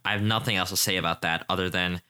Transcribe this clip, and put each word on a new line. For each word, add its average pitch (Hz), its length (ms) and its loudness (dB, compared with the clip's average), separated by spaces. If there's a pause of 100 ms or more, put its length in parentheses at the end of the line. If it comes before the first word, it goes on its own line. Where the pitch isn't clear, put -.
I 98 60 0
have 104 120 0
nothing 110 320 2
else 92 140 0
to 95 80 -4
say 92 200 2
about 85 260 0
that 82 260 0
other 92 200 0
than 90 400 -2